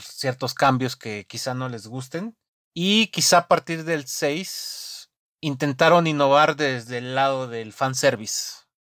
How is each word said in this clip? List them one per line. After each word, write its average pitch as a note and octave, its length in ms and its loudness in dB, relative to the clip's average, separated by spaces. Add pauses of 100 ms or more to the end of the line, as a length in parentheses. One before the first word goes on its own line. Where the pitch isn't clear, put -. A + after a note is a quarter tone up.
ciertos - 520 -6
cambios C3 440 2
que G#2 300 -10
quizá B2+ 260 -8
no B2+ 160 -6
les A2 180 -12
gusten. D3 480 -10 (380)
Y G3+ 340 2
quizá - 320 4
a E3+ 80 -4
partir D#3+ 380 0
del D#3 200 -2
seis - 1040 -6 (320)
intentaron D#3+ 640 4
innovar D3 500 4
desde B2 400 -4
el B2+ 180 -6
lado C3+ 320 0
del A2+ 240 -10
fanservice. C3 920 -2 (180)